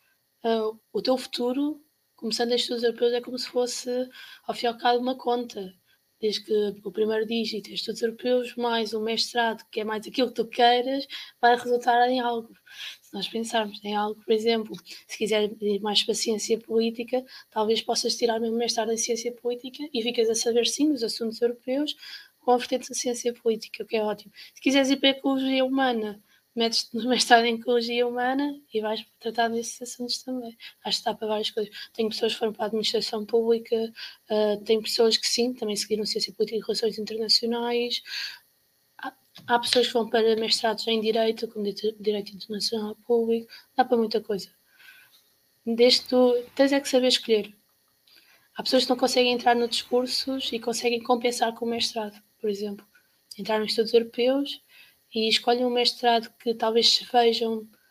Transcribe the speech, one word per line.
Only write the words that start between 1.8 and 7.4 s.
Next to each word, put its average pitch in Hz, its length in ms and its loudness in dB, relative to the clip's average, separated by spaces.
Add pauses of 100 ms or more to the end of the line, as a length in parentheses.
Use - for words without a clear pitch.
começando 240 360 -4
em 247 40 2
estudos 240 280 -2
europeus, 240 300 2
é 247 80 -2
como 247 180 -10
se - 80 -8
fosse, 247 420 -2 (560)
ao 226 80 -4
fim 220 120 -6
e - 20 2
ao 233 100 -2
cabo, 247 220 4
uma 254 180 -2
conta. 240 560 -4 (480)
Diz 214 180 -2
que 208 440 0
o 196 80 -8
primeiro 220 340 0
dígito 220 440 -4